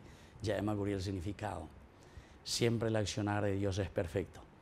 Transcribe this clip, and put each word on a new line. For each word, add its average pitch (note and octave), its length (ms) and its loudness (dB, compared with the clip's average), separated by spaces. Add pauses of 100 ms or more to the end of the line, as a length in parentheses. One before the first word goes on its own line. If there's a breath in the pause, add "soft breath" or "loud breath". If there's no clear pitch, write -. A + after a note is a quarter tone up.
(420 loud breath)
ya G2+ 140 2
hemos G#2 200 0
cubierto G2+ 220 0
el F#2 60 -2
significado. F#2+ 640 -4 (760 loud breath)
Siempre A#2 460 2
el A2 80 4
accionar G#2 480 2
de G2+ 100 4
Dios G2 240 2
es F#2+ 120 0
perfecto. - 500 -2 (220)